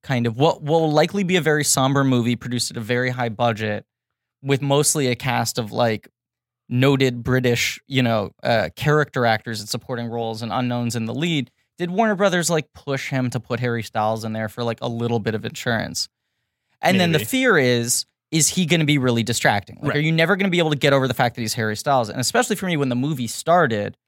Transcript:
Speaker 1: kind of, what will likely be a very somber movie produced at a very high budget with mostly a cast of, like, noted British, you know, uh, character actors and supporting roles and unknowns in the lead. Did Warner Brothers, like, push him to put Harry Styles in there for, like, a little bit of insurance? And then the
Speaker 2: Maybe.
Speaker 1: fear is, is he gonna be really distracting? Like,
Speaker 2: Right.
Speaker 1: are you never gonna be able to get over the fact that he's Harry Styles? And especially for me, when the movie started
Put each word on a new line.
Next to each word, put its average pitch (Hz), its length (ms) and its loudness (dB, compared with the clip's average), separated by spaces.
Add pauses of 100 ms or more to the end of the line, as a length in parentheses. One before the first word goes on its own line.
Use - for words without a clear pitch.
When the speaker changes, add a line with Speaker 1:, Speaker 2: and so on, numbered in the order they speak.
Speaker 1:
kind 120 240 -2
of, 110 120 -2
what 147 240 2
will 156 280 2
likely 170 320 2
be 180 140 0
a 175 60 4
very 151 220 2
somber 139 400 2
movie 123 300 2
produced 117 360 -6
at 120 80 -10
a - 20 -8
very 123 300 -2
high 123 180 -4
budget 107 560 -2 (580)
with 139 200 0
mostly 143 460 2
a 123 60 0
cast 120 440 -2
of, 107 120 -6
like, 113 380 0 (600)
noted 127 540 2
British, 123 640 0
you 131 160 0
know, 113 280 0 (120)
uh, 110 340 2
character 147 500 0
actors 110 340 -2
and 104 80 -12
supporting 120 380 -8
roles 113 360 -6
and 113 100 -6
unknowns 120 440 -2
in 113 100 -4
the 117 80 -6
lead. 151 360 -2 (280)
Did 175 120 -4
Warner 214 240 0
Brothers, 180 360 0
like, 160 240 -2
push - 360 -6
him 127 200 0
to 123 100 -4
put 120 200 -4
Harry 117 220 -2
Styles 110 420 -2
in 110 80 -6
there 110 160 -4
for, 120 160 -8
like, 117 160 -4
a 127 80 -6
little 117 320 -2
bit 110 140 -2
of 107 100 -6
insurance? - 640 -4 (720)
And 190 180 2
then 170 120 2
the 151 60 2
Speaker 2:
Maybe. 113 80 0
Speaker 1:
fear 254 320 2
is, 120 460 2 (260)
is 160 180 2
he 185 180 0
gonna 165 180 2
be 147 140 2
really 123 240 2
distracting? 110 580 0
Like, 143 100 -2
Speaker 2:
Right. 127 60 -2
Speaker 1:
are 147 40 0
you 160 120 0
never 165 240 2
gonna 190 140 0
be 170 80 2
able 156 120 2
to 147 60 0
get 139 160 4
over 131 160 4
the 117 60 -2
fact 123 220 0
that 123 40 -10
he's 110 140 -4
Harry 107 220 -2
Styles? 127 340 0
And 131 100 -8
especially 226 360 0
for 190 100 -6
me, 170 100 -2
when 139 140 0
the 120 60 0
movie 131 300 -2
started 127 680 0 (120)